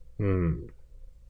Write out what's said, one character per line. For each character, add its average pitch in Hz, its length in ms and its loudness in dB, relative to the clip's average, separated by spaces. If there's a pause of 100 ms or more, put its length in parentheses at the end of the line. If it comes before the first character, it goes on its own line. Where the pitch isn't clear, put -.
(180)
う 104 80 2
ん。 90 420 4 (640)